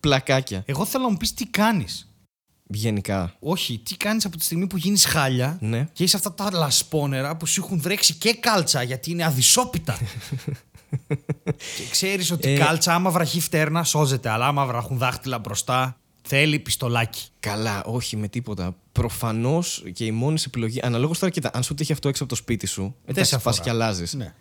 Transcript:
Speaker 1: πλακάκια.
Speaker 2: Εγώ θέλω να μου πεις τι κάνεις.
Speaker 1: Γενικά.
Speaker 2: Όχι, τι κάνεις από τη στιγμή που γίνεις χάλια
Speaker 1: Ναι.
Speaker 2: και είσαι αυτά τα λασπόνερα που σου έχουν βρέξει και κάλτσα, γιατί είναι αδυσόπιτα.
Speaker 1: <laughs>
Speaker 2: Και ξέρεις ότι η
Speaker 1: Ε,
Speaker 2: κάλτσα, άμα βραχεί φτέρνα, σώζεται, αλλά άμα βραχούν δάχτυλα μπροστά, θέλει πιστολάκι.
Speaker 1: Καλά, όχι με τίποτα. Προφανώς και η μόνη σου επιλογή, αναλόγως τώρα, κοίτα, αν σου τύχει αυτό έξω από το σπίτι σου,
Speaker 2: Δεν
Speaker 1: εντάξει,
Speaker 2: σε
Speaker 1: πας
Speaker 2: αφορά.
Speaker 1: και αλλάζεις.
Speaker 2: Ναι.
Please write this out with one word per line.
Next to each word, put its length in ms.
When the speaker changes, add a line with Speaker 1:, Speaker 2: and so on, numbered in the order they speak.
Speaker 1:
πλακάκια. 640
Speaker 2:
Εγώ 180
θέλω 200
να 60
μου 60
πεις 180
τι 120
κάνεις. 640
Speaker 1:
Γενικά. 720
Speaker 2:
Όχι, 400
τι 180
κάνεις 280
από 120
τη 80
στιγμή 220
που 100
γίνεις 280
χάλια 560
Speaker 1:
Ναι. 320
Speaker 2:
και 100
είσαι 140
αυτά 180
τα 180
λασπόνερα 840
που 100
σου 180
έχουν 160
βρέξει 340
και 200
κάλτσα, 480
γιατί 280
είναι 140
αδυσόπιτα. 760
Speaker 1:
<laughs> 80
Speaker 2:
Και 440
ξέρεις 400
ότι 180
η 40
Speaker 1:
Ε, 60
Speaker 2:
κάλτσα, 360
άμα 160
βραχεί 300
φτέρνα, 440
σώζεται, 440
αλλά 180
άμα 200
βραχούν 320
δάχτυλα 400
μπροστά, 640
θέλει 360
πιστολάκι. 680
Speaker 1:
Καλά, 440
όχι 320
με 120
τίποτα. 480
Προφανώς 1000
και 120
η 60
μόνη 280
σου 100
επιλογή, 340
αναλόγως 360
τώρα, 140
κοίτα, 220
αν 80
σου 120
τύχει 180
αυτό 160
έξω 160
από 80
το 60
σπίτι 280
σου, 160
Speaker 2:
Δεν 100
Speaker 1:
εντάξει, 260
Speaker 2:
σε 80
Speaker 1:
πας 80
Speaker 2:
αφορά. 180
Speaker 1:
και 60
αλλάζεις. 440
Speaker 2:
Ναι. 260